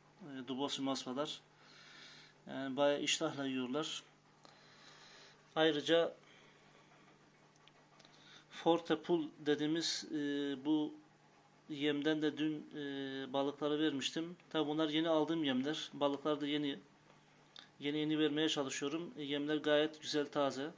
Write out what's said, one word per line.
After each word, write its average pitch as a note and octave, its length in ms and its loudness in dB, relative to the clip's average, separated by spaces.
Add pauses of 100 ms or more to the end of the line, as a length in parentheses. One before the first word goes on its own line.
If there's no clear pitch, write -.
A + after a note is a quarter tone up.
(220)
E, C3+ 260 -10
Dubois C3+ 320 -2
masvalar. C3+ 640 -4 (1040)
Yani C3+ 300 -6
bayağı C#3+ 240 4
iştahla C#3+ 440 -2
yiyorlar. C3 580 -2 (1500)
Ayrıca D#3+ 600 4 (2250)
Forte E3+ 520 2
Pool E3+ 220 2 (160)
dediğimiz, D3+ 720 0
e, - 40 -2 (500)
bu D3+ 280 0 (760)
yemden D3 520 0
de D3 160 0
dün, D3+ 380 -4
e, C3+ 580 -6
balıklara C#3+ 460 0
vermiştim. D#3 580 0 (120)
Tabi D#3 180 0
bunlar D#3 220 0
yeni D#3+ 200 2
aldığım D#3+ 340 2
yemler. C#3 500 0
Balıklar C#3+ 480 0
da D3 60 -2
yeni, D3 320 -2 (1000)
yeni D3 180 -2
yeni D3+ 220 2
vermeye D3+ 300 4
çalışıyorum. D3 680 -2
E, D3+ 60 -8
yemler D3 340 -2
gayet D3+ 440 4
güzel, D3 300 -2
taze. C#3 460 0